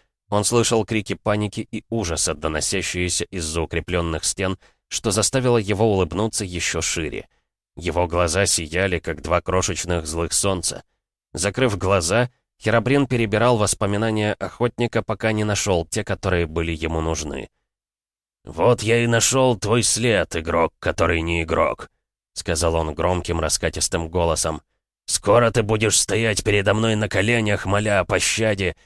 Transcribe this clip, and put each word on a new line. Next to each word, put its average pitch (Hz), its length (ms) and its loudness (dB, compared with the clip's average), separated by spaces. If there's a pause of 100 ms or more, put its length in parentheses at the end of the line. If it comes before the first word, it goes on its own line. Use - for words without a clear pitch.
(300)
Он 104 140 2
слышал 117 420 2
крики 107 280 -4
паники 104 560 -4
и 110 200 -10
ужаса, 85 420 -2
доносящиеся 80 960 -4
из-за 82 340 -6
укрепленных 82 640 -4
стен, 95 320 -4 (320)
что - 220 -4
заставило 120 480 2
его 104 340 2
улыбнуться 95 540 0
еще 87 340 -4
шире. 69 480 -4 (480)
Его 87 300 -2
глаза 87 400 2
сияли, 87 520 0
как 78 240 -8
два 85 180 0
крошечных 87 680 -2
злых 82 260 -4
солнца. - 520 -2 (480)
Закрыв 101 440 0
глаза, 92 540 2 (320)
Херобрин 120 440 2
перебирал 117 500 2
воспоминания 107 760 0
охотника, 117 680 -2
пока 110 300 -2
не 107 120 0
нашел 98 400 0
те, 104 200 -4
которые 90 420 0
были 82 260 -2
ему 80 280 -2
нужны. 80 480 -4 (960)
«Вот 95 380 0
я 117 200 2
и 120 40 2
нашел 120 500 4
твой 110 260 2
след, 110 540 2
игрок, 82 420 0
который 85 440 0
не 82 200 0
игрок», — 80 480 0 (440)
сказал 82 400 0
он 80 200 0
громким 85 460 0
раскатистым 82 680 -2
голосом. 82 540 -2 (440)
«Скоро 113 440 4
ты 113 120 2
будешь 107 360 2
стоять 110 460 0
передо 101 300 2
мной 110 200 2
на 107 140 0
коленях, 104 580 0
моля 101 340 2
о 87 40 2
пощаде, 98 800 0